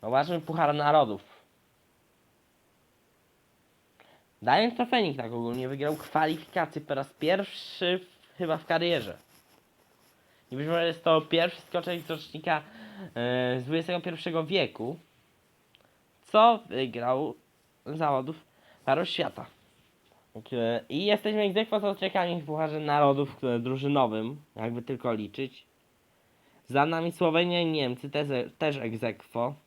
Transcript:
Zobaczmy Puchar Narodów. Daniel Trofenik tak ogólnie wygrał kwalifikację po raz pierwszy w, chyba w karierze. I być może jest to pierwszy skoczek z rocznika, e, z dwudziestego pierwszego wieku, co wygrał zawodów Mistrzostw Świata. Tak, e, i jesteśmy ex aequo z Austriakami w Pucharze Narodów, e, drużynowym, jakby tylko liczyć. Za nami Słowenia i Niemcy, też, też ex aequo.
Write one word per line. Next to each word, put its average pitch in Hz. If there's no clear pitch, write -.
Zobaczmy 151
Puchar 160
Narodów. 147
Daniel 196
Trofenik 233
tak 117
ogólnie 120
wygrał 143
kwalifikację 156
po 151
raz 139
pierwszy 185
w, -
chyba 160
w 160
karierze. 160
I 127
być 143
może 170
jest 165
to 160
pierwszy 165
skoczek 175
z -
rocznika, 156
e, 123
z 127
dwudziestego 165
pierwszego 165
wieku, 151
co 220
wygrał 127
zawodów 147
Mistrzostw 156
Świata. -
Tak, 110
e, 117
i 151
jesteśmy 214
ex 196
aequo 220
z 196
Austriakami 190
w 143
Pucharze 151
Narodów, 147
e, 123
drużynowym, 131
jakby 117
tylko 120
liczyć. 107
Za 139
nami 165
Słowenia 175
i 170
Niemcy, 143
też, 147
też 151
ex 113
aequo. 117